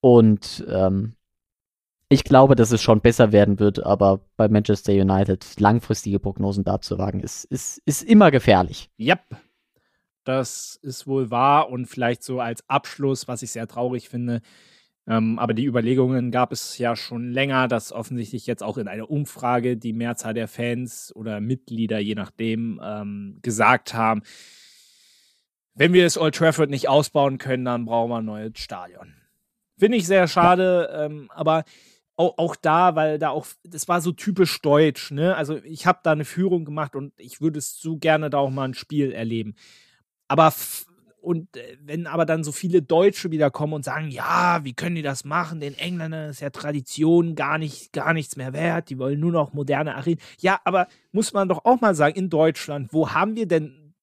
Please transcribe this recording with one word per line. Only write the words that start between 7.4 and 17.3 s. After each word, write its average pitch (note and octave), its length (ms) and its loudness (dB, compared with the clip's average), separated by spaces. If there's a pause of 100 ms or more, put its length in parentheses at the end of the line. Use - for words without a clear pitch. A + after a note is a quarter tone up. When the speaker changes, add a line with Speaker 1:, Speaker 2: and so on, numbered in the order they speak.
Speaker 1:
ist, - 400 -10
ist - 180 -2
immer G#3 280 8
gefährlich. G2 580 2 (100)
Speaker 2:
Yep. C#3 220 0 (1080)
Das - 540 -6
ist C3+ 240 -12
wohl C3+ 240 -4
wahr C3+ 400 2
und B2+ 160 -8
vielleicht A#2+ 360 -4
so B2+ 180 -8
als A#2 280 -8
Abschluss, C#3 600 -4
was B2 140 -10
ich A#2+ 80 -12
sehr A2+ 160 -10
traurig B2 420 -6
finde, A#2+ 320 -4 (680)
ähm, A2+ 320 0
aber A2+ 160 -2
die A#2 100 -2
Überlegungen B2+ 680 0
gab B2 220 0
es - 240 -12
ja A#2 180 -2
schon A#2+ 380 -10